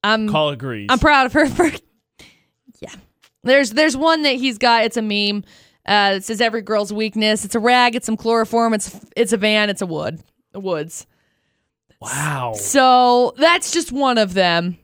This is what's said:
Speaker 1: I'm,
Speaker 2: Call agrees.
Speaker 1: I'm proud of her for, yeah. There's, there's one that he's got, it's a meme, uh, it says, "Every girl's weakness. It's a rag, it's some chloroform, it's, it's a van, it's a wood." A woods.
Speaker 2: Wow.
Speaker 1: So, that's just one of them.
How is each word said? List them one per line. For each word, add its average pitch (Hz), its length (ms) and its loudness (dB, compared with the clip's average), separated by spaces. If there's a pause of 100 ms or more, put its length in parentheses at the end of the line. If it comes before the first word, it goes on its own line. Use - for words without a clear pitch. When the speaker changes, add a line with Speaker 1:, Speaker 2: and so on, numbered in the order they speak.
Speaker 1:
I'm, 214 240 0
Speaker 2:
Call 156 220 0
agrees. 123 380 -8
Speaker 1:
I'm 254 120 2
proud 285 260 4
of - 60 -4
her 294 160 2
for, 339 200 0 (1120)
yeah. - 140 -16 (480)
There's, 262 300 2
there's 285 240 0
one 320 260 2
that 277 140 0
he's 247 220 -2
got, 233 260 2
it's 233 120 -4
a 226 60 -2
meme, 208 400 -2 (420)
uh, 196 320 2
it 190 80 -8
says, 220 160 -6
"Every 226 220 0
girl's 208 300 -4
weakness. 214 520 -2
It's 196 120 -10
a 226 40 0
rag, 247 360 2
it's 254 100 -6
some 220 100 -2
chloroform, 226 580 0
it's, - 260 -6 (160)
it's 233 160 0
a 233 40 0
van, 214 320 2
it's 196 140 -4
a 190 40 -4
wood." 160 340 -6 (340)
A 196 60 -12
woods. 165 460 -8 (920)
Speaker 2:
Wow. 135 540 -6
Speaker 1:
So, 247 840 4
that's 330 360 0
just 339 180 -4
one 254 280 0
of 196 160 0
them. 175 500 0